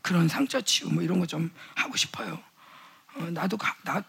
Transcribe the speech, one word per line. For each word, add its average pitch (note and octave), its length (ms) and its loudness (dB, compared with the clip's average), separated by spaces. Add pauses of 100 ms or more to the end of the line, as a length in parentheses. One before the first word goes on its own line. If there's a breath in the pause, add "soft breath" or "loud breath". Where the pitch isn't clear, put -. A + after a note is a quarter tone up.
그런 E3+ 240 4
상처 C4 340 2
치유 - 280 0
뭐 D#3+ 120 2
이런 F3 180 2
거 F3 60 2
좀 D#3+ 240 -2 (240 soft breath)
하고 - 240 -2
싶어요. - 420 -4 (760 soft breath)
어, E3+ 160 -6
나도 F#3 260 -2
가, - 260 -2
나, F#3+ 260 -2